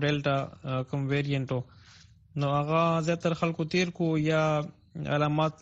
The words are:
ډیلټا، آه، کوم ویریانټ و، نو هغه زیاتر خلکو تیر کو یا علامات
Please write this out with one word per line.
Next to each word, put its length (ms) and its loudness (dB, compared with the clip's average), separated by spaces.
ډیلټا، 360 0
آه، 440 -6
کوم 240 -4
ویریانټ 440 0
و، 100 -2
نو 120 0
هغه 480 2
زیاتر 340 0
خلکو 220 -2
تیر 160 2
کو 280 0
یا 280 2
علامات 460 2